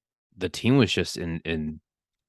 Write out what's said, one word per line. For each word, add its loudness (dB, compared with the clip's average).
the -4
team 2
was 6
just -2
in, -4
in -4